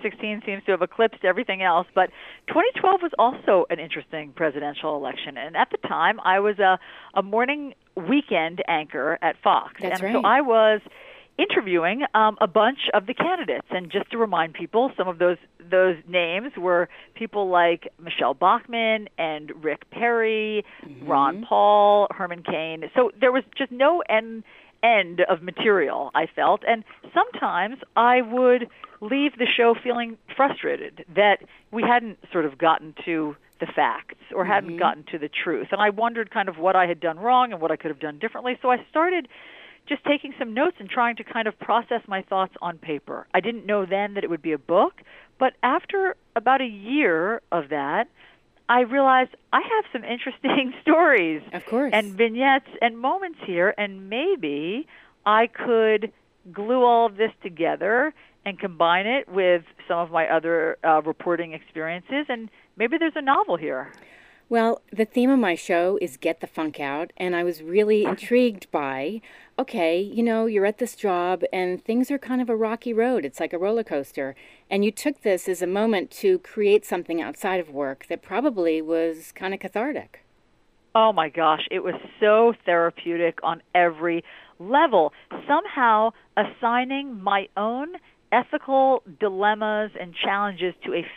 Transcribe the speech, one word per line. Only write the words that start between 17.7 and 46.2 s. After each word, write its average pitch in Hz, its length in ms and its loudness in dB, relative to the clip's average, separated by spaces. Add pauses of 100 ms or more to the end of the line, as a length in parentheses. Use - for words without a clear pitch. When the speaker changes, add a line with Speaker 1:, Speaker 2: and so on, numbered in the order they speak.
Speaker 1:
Michelle 139 360 -2
Bachmann 220 760 0 (100)
and 151 320 -6 (140)
Rick 147 260 -4
Perry, 220 760 -2 (220)
Speaker 2:
Mm-hmm. 139 220 -12
Speaker 1:
Ron 165 360 2
Paul, 208 680 6
Herman 175 320 -8
Cain. 160 400 -6 (100)
So 254 160 4 (100)
there 254 120 4
was 254 100 0 (160)
just 262 140 -6
no 285 360 2
end, 226 360 -2 (400)
end 185 440 2
of 175 140 0
material, 180 720 0
I 156 120 0
felt. 160 420 0
And 226 160 0 (280)
sometimes 240 680 -2 (180)
I 247 260 6
would 247 460 2 (320)
leave 269 360 -2
the 233 100 0 (100)
show 233 180 4
feeling 233 420 -6 (200)
frustrated 151 680 -2 (120)
that 202 220 6 (340)
we 220 100 -4
hadn't 240 380 0 (100)
sort 170 140 0
of 135 140 -6
gotten 160 360 0 (120)
to 156 280 -4 (240)
the 165 80 -6
facts 123 480 -2 (180)
or 185 120 -2
hadn't 196 260 0
Speaker 2:
Mm-hmm. 170 80 -10
Speaker 1:
gotten 156 320 0
to 170 80 -8
the 147 100 -8
truth. - 440 -4
And 196 80 -2
I 208 100 2
wondered 226 400 -4
kind 202 180 -4
of 160 100 -10
what 185 180 2
I 185 100 4
had 170 140 -4
done 160 180 -4
wrong 247 340 2
and 175 80 -10
what 160 120 -2
I 151 40 -2
could 156 140 -8
have 143 80 -10
done 147 220 -10
differently. 240 420 -6
So 254 80 2
I 247 180 0
started 339 380 -2 (600)
just - 180 -6
taking 285 340 -2
some 226 160 -8
notes 311 260 0
and 196 80 -16
trying 240 260 0
to 220 80 -12
kind 220 240 -6
of 208 120 -4
process 226 500 -2
my 190 140 -4
thoughts 190 400 -2
on 170 160 -8
paper. - 560 -10
I 185 60 4
didn't 214 260 -6
know 202 180 0
then 196 300 -4
that 196 100 -4
it 165 60 -6
would 165 100 -4
be 160 120 -4
a 147 60 -2
book, 202 440 2 (360)
but 262 140 2 (100)
after 359 540 0 (200)